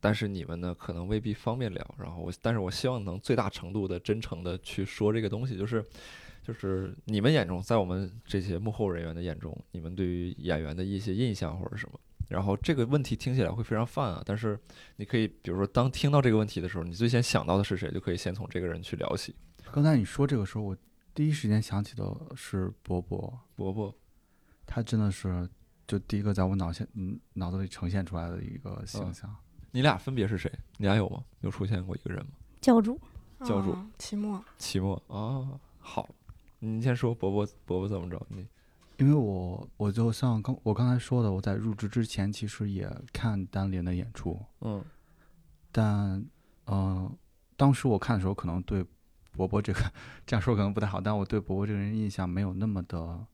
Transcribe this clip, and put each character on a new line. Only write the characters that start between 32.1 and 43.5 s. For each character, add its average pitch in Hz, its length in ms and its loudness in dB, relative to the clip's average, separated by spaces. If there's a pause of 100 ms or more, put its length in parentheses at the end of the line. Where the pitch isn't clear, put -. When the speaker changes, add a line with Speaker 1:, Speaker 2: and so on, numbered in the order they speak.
Speaker 1:
人 95 100 -6
吗？ - 80 -14 (300)
Speaker 3:
教 233 180 10
主。 233 180 0 (460)
Speaker 1:
教 214 160 2
主。 190 120 2
Speaker 4:
啊， 185 140 -4 (120)
齐 - 180 -8
墨。 208 260 -4 (140)
Speaker 1:
齐 - 240 -2
墨， 98 140 0 (140)
啊， 131 520 -4 (180)
好。 - 300 -8 (520)
你 110 200 -2
先 123 160 2
说 117 180 2
伯 98 160 0
伯， 104 160 2 (200)
伯 90 140 0
伯 98 80 -2
怎 98 120 -2
么 87 80 -6
着？ 87 220 -8
你。 98 160 -10 (520)
Speaker 2:
因 139 100 8
为 147 60 10
我， 95 600 0
我 104 140 2
就 113 220 2
像 117 280 2
刚， 127 220 -2
我 107 100 2
刚 123 160 4
才 123 100 4
说 123 240 2
的， 104 100 2
我 95 80 0
在 98 140 0
入 107 200 0
职 104 140 -2
之 113 180 2
前 101 260 0
其 107 140 -4
实 104 240 -4
也 95 180 -2 (240)
看 104 340 0
丹 98 240 0